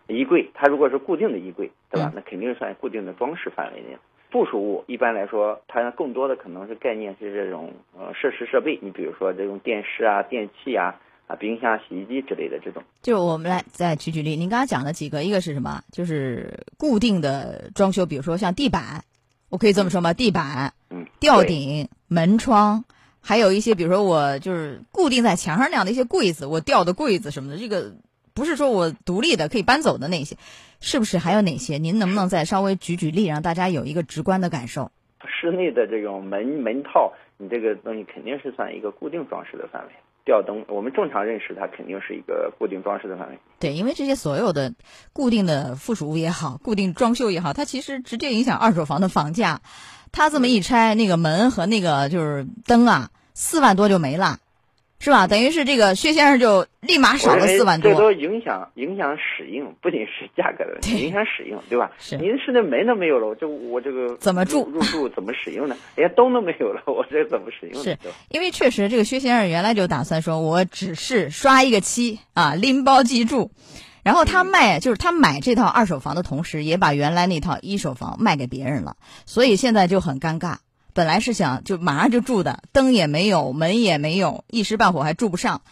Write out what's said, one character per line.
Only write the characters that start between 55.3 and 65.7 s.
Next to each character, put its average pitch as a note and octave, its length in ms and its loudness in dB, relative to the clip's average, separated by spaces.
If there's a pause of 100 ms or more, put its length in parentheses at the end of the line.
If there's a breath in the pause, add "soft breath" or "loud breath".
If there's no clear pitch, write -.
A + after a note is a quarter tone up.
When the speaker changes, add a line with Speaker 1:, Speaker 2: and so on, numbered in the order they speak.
Speaker 2:
于 B3+ 80 4
是 D#4+ 140 0
这 C4+ 140 2
个 G3+ 180 6
薛 D4+ 160 2
先 D4+ 160 6
生 C#4 120 6
就 G#3 280 6 (140)
立 E4 160 2
马 B3 180 4
少 - 220 4
了 F#3+ 100 6
四 G3 160 6
万 F3 160 4
多。 G#3 140 6
Speaker 1:
我 - 40 6
认 G#3+ 120 8
为 G3+ 60 4
这 D#3 60 -6
都 D#3+ 120 -2
影 A#3 80 -4
响， F#2+ 320 -6
影 D#3 240 -6
响 D3+ 200 -2
使 - 260 -8
用， A#2 380 -10
不 F3 80 -2
仅 B2 120 -2
是 - 340 -12
价 - 160 0
格 - 140 -6
的 - 80 -6
问 G1+ 80 -12
题， G#3 100 -4
Speaker 2:
对。 A3 160 0
Speaker 1:
影 F3 60 -6
响 G3+ 120 0
使 - 180 -8
用， - 260 -12
对 A#2+ 80 0
吧？ A#2+ 220 0
Speaker 2:
是。 - 180 -10
Speaker 1:
您 F#3+ 200 0
室 C4 140 -6
内 B3 100 6
门 D3+ 240 0
都 A#3+ 100 2
没 F#3 120 0
有 C#3+ 100 4
了， A2 100 0
我 G#2+ 80 -4
这， D#3+ 120 -6
我 A#2+ 320 -8
这 C3 140 -6
个 B2 240 -4
Speaker 2:
怎 F#3 180 0
么 F3+ 80 2
住？ C#4 260 0
Speaker 1:
入， D3+ 100 -6
入 - 20 -2
住 D#3+ 260 0
怎 - 160 -8
么 G#2 100 -6
使 - 180 -10
用 B2 180 -4
呢？ - 80 -8 (180)